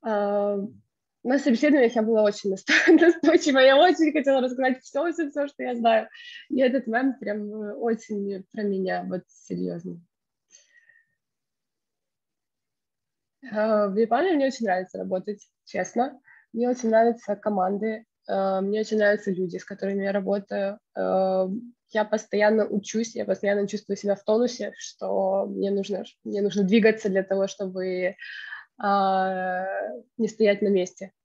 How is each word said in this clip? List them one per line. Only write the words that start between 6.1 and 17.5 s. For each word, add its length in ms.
И 120
этот 260
момент 320
прям, 200
э, 200
очень 760
про 120
меня, 440
вот 200
серьёзно. 720
А, 380
в 140
ипаме 300
мне 140
очень 180
нравится 320
работать, 520
честно. 540
Мне 160
очень 200
нравятся 460
команды, 680